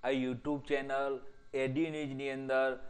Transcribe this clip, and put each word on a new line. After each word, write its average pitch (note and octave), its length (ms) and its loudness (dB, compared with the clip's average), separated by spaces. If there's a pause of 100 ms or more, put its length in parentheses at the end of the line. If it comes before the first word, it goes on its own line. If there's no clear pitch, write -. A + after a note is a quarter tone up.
આ C3 180 4
YouTube B2+ 480 -2
ચેનલ C#3 480 0 (460)
એડી C#3+ 320 2
ન્યૂઝની C#3 400 -2
અંદર C3 340 4 (200)